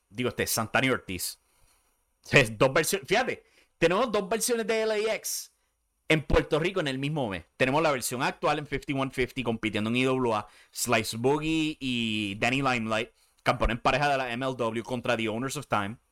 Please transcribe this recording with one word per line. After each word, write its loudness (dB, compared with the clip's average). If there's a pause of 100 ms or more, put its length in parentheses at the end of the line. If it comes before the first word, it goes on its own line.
digo, -2
este, -2
Santana 0
y 4
Ortiz. -4 (920)
Es 4
dos 4
versiones, 0
fíjate, 0 (340)
tenemos 2
dos 0
versiones -2
de 0
L 0
A 0
X -8 (560)
en 4
Puerto 2
Rico -2
en -2
el -4
mismo -2
mes. -6 (100)
Tenemos 2
la 2
versión -4
actual -2
en -10
fifty-one -4
fifty -2
compitiendo -2
en 0
I 2
W 2
A, -4 (260)
Slice 0
Boogie 0
y -2
Danny 0
Limelight, 0 (320)
campeón 2
en -2
pareja 2
de 2
la -2
M -2
L 0
W -2
contra -2
The 0
Owners -4
of -8
Time. 0 (160)